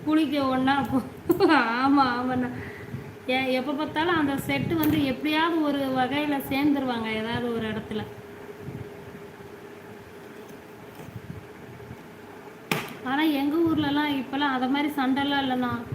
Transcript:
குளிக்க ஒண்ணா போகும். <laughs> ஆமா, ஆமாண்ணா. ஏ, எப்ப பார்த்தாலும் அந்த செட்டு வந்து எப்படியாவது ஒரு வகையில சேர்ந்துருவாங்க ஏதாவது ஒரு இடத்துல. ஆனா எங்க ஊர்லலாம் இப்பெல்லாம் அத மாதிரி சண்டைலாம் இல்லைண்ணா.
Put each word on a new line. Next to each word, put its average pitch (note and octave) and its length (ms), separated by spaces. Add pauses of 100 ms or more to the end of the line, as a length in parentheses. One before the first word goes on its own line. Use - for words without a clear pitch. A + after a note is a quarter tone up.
குளிக்க D4 420
ஒண்ணா C4 340
போகும். C4 300 (180)
<laughs> F4 220 (260)
ஆமா, C4+ 340
ஆமாண்ணா. B3 400 (800)
ஏ, C4 240
எப்ப B3+ 200
பார்த்தாலும் D#4 440
அந்த C#4+ 180
செட்டு C#4 420
வந்து D4+ 280
எப்படியாவது D#4 580
ஒரு C#4+ 160
வகையில C4+ 720
சேர்ந்துருவாங்க C4+ 680
ஏதாவது A#3 400
ஒரு A3 140
இடத்துல. G#3+ 340 (4000)
ஆனா C#4 180
எங்க D4 340
ஊர்லலாம் D4+ 560
இப்பெல்லாம் C4+ 400
அத B3+ 140
மாதிரி D4 260
சண்டைலாம் C#4 500
இல்லைண்ணா. B3+ 300 (220)